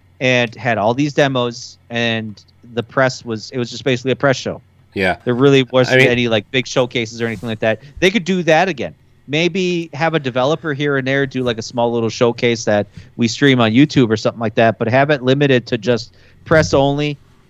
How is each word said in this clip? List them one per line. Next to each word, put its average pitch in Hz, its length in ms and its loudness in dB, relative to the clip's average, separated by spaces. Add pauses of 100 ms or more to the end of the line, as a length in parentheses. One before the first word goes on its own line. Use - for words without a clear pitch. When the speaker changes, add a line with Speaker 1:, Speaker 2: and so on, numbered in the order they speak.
(200)
Speaker 1:
and 123 340 0
had 117 240 -2
all 104 160 2
these 143 200 -4
demos, 127 640 -2 (120)
and 113 520 -4 (320)
the 117 80 -4
press 131 420 -2
was, 110 260 -10
it 127 80 -8
was 120 120 -6
just 117 140 -14
basically 127 280 -2
a 123 40 0
press 139 200 2
show. 92 240 -8 (340)
Speaker 2:
Yeah. 92 300 0
Speaker 1:
There 123 100 0
really 135 300 4
wasn't 127 320 2
Speaker 2:
I - 60 6
mean 123 80 6
Speaker 1:
any, 120 180 0
like, 110 220 -2
big 127 160 -2
showcases 120 560 -4
or 117 40 -4
anything 113 220 -8
like 110 120 -8
that. 110 200 -2 (200)
They 185 100 4
could 190 140 -2
do 185 200 -2
that 160 240 4
again. 120 260 -8 (340)
Maybe 170 640 -2
have 160 200 -2
a 160 60 2
developer 139 540 -2
here 143 220 -2
and 131 100 -2
there 139 200 0
do, 131 160 -6
like, 120 160 0
a 110 40 -2
small 120 300 -2
little 117 180 0
showcase 117 540 0
that 104 220 2 (300)
we 120 120 0
stream 131 320 2
on 110 120 2
YouTube 131 380 4
or 110 60 2
something 110 240 -4
like 113 160 -4
that, 113 220 4
but 113 100 -2
have 135 220 2
it 139 120 0
limited 135 440 2
to 120 120 -4
just 110 360 -4 (300)
press 160 300 2
only 143 420 0 (340)